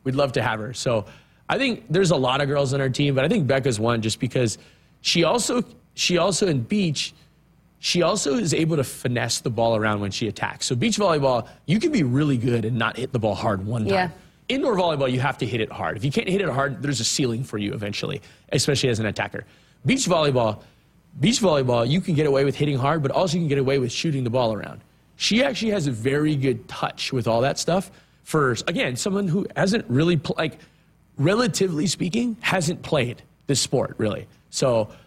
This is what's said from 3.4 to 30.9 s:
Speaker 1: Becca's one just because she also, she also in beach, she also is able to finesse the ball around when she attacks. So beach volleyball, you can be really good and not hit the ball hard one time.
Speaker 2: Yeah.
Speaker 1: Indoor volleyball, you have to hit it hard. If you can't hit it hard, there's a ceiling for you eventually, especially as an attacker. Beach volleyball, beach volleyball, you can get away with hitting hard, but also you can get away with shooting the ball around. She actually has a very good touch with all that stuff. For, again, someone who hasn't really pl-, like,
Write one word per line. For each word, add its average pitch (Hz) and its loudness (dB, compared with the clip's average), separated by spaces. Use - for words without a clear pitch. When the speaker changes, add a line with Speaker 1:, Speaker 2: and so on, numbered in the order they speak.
Speaker 1:
Becca's 127 2
one 117 2
just 110 -2
because 120 0
she - 2
also, 226 2
she 175 2
also 185 2
in 139 2
beach, 180 -2
she - 0
also 165 2
is 160 0
able 160 2
to 135 2
finesse 120 -4
the 127 -4
ball 113 2
around 107 0
when 101 -4
she 110 -4
attacks. - -4
So 139 0
beach 196 0
volleyball, 143 2
you 180 2
can 311 0
be 208 2
really 135 2
good 120 0
and 113 -2
not 110 -2
hit 127 -8
the 117 0
ball 101 0
hard 101 -2
one 110 -4
time. 196 0
Speaker 2:
Yeah. 185 0
Speaker 1:
Indoor 262 0
volleyball, 151 0
you 127 0
have 131 -2
to 127 -4
hit 113 -2
it 107 -4
hard. 85 -4
If - -8
you 143 0
can't - -2
hit 190 2
it 175 0
hard, 135 -2
there's 131 -4
a 117 -4
ceiling 120 0
for 110 -8
you 101 -4
eventually, 101 -6
especially 135 2
as 110 0
an 110 -2
attacker. 101 -6
Beach 139 0
volleyball, 135 2
beach 220 2
volleyball, 127 2
you 175 2
can 180 -2
get 151 2
away 139 4
with 135 0
hitting 147 0
hard, 147 0
but 139 0
also 175 0
you - 0
can 127 -2
get 139 0
away 135 2
with 120 -2
shooting 139 -2
the 120 -2
ball 120 2
around. - -8
She 226 2
actually 226 0
has 160 0
a - 0
very 139 0
good 131 -2
touch - -6
with 120 -2
all 113 2
that 135 0
stuff. 185 -2
For, 135 2
again, 170 -2
someone 196 -2
who 180 0
hasn't 190 0
really 160 2
pl-, - -4
like, 160 -4